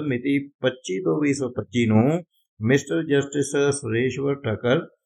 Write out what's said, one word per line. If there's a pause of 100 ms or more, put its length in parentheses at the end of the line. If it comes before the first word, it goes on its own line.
ਮਿਤੀ (240)
ਪੱਚੀ
ਦੋ
ਵੀਹ
ਸੌ
ਪੱਚੀ
ਨੂੰ (560)
ਮਿਸਟਰ
ਜਸਟਿਸ (260)
ਸੁਰੇਸ਼ਵਰ
ਠੱਕਰ (260)